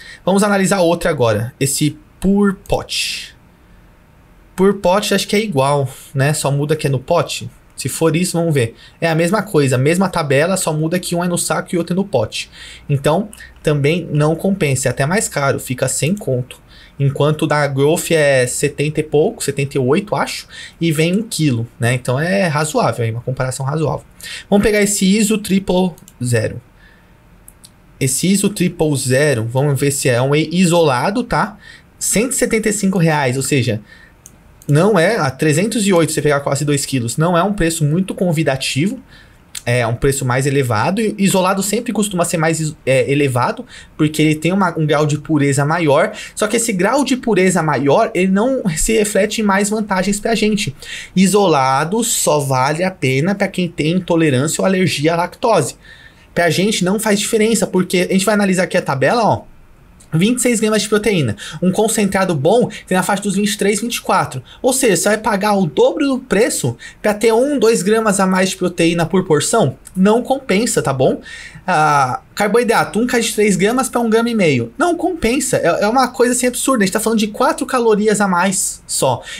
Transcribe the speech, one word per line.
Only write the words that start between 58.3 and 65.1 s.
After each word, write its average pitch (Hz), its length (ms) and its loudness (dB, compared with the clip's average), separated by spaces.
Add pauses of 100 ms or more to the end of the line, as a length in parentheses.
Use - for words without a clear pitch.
analisar 190 300 2
aqui 175 120 -4
a 180 60 2
tabela, 151 420 2
ó, 147 180 2 (760)
vinte 208 220 2
e - 60 -4
seis 240 160 2
gramas 214 240 0
de - 60 -8
proteína. 202 460 0 (240)
Um 185 120 2
concentrado 196 640 0
bom 185 340 4 (160)
tem 185 100 -2
na 185 60 2
faixa 196 220 -2
dos 208 100 -2
vinte 202 180 0
e - 60 -6
três, 196 240 0
vinte 240 140 -6
e - 60 -6
quatro. 160 420 -2 (180)
Ou 269 100 2
seja, 254 240 2
você 180 140 0
vai 214 80 2